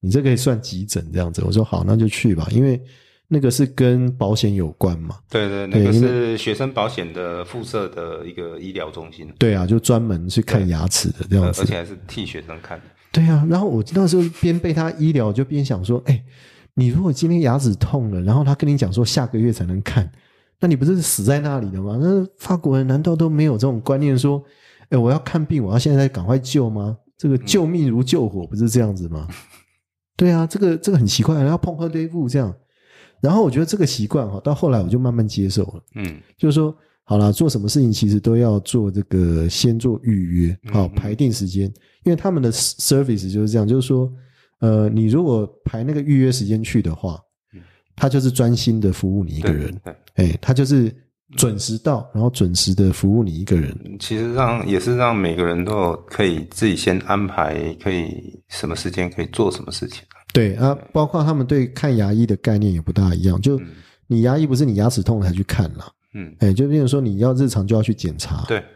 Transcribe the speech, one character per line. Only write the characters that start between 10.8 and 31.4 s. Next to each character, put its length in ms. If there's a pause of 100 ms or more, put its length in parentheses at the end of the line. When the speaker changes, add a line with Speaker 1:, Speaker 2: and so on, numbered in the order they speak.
Speaker 1:
齿 220
的 80 (100)
这 80
样 160
子。 80
Speaker 2:
对， 20
而 20
且 120
还 80
是 200
替 200
学 160
生 200
看 180
的。 40 (300)
Speaker 1:
对 160
啊， 200
然 80
后 120
我 120 (120)
那 120
时 120
候 60 (180)
边 180
被 140
他 260
医 140
疗， 180
就 140
边 180
想 220
说 220
：“哎， 160 (500)
你 140
如 160
果 100
今 160
天 120
牙 180
齿 160
痛 340
了， 120
然 120
后 100
他 120
跟 120
你 80
讲 160
说 140
下 220
个 100
月 160
才 120
能 180
看， 260 (500)
那 80
你 80
不 80
是 160
死 240
在 160
那 200
里 100
了 120
吗？” 200
那 240 (140)
法 180
国 180
人 120
难 120
道 160
都 140
没 140
有 100
这 60
种 220
观 180
念 180
说 260 (460)
：“哎， 80
我 140
要 80
看 260
病， 180
我 80
要 60
现 180
在 140
赶 160
快 140
救 280
吗？” 300 (220)
这 100
个 80
救 300
命 200
如 140
救 260
火， 180
Speaker 2:
嗯。 40
Speaker 1:
不 60
是 120
这 120
样 160
子 120
吗？ 260
Speaker 2:
<laughs> 40 (800)
Speaker 1:
对 140
啊， 140
这 140
个， 180
这 140
个 60
很 80
奇 180
怪， 180